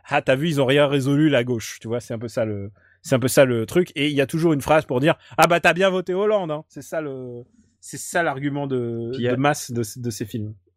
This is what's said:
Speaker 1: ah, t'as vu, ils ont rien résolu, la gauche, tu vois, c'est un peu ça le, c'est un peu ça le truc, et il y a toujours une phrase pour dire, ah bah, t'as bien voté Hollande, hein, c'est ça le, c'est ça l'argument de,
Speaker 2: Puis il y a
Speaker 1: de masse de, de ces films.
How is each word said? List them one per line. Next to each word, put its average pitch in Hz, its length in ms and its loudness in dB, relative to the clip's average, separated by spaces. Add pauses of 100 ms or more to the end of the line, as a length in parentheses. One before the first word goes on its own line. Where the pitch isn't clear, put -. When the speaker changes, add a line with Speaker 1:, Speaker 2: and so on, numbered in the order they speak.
Speaker 1:
ah, 143 120 2
t'as 135 140 2
vu, 147 140 -2
ils 143 120 0
ont 131 60 2
rien 143 220 4
résolu, 143 400 2
la 123 160 4
gauche, 120 360 -6
tu - 60 -14
vois, 117 140 -4
c'est - 140 -10
un 110 40 -8
peu 113 100 -8
ça 117 160 -2
le, 101 280 -8 (300)
c'est - 120 0
un 120 60 4
peu 127 80 2
ça 143 160 6
le 117 200 0
truc, 175 300 0
et 147 140 0
il 147 60 -4
y 139 60 0
a 135 60 2
toujours 165 280 0
une 139 60 -2
phrase 151 260 2
pour 127 120 -2
dire, 160 160 4 (240)
ah 165 80 8
bah, 170 140 2
t'as 170 120 4
bien 190 160 2
voté 185 260 -2
Hollande, 196 360 0
hein, 151 180 -6
c'est 143 140 -16
ça 165 180 -8
le, 127 440 -10 (360)
c'est - 180 -16
ça 175 260 -2
l'argument 143 420 -4
de, 117 460 -4
Speaker 2:
Puis 120 100 -6
il - 20 -2
y 120 40 2
a 123 80 0
Speaker 1:
de 131 40 -2
masse 143 300 0
de, 120 120 -2 (200)
de 117 80 -4
ces - 160 -8
films. 107 280 -8 (220)